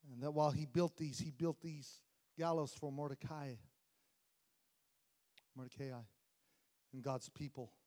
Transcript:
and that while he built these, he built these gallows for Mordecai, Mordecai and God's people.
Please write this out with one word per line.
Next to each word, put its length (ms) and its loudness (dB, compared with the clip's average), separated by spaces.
and 120 -6
that 80 2
while 180 8
he 160 2
built 320 4
these, 220 -2
he 100 -2
built 320 0
these 400 -10
gallows 380 2
for 180 -4
Mordecai, 600 -4
Mordecai 460 -8
and 120 -10
God's 260 -2
people. 420 -10